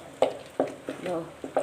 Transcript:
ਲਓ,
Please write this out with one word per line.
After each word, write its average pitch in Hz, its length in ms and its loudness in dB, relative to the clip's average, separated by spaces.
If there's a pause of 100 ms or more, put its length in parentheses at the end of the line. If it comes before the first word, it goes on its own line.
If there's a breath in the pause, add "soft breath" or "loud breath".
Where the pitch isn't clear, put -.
(1040)
ਲਓ, 170 200 0 (380)